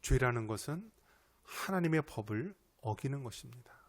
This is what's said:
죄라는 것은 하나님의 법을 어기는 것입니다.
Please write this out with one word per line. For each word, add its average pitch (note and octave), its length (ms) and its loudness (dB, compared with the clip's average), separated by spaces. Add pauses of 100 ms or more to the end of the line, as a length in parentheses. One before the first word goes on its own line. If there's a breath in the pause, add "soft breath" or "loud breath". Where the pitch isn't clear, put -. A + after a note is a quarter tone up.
죄라는 B2 460 4
것은 D3+ 440 -4 (520 soft breath)
하나님의 E3+ 600 2
법을 A2 520 -4 (260)
어기는 C3+ 420 -2
것입니다. A#2+ 480 -14 (180)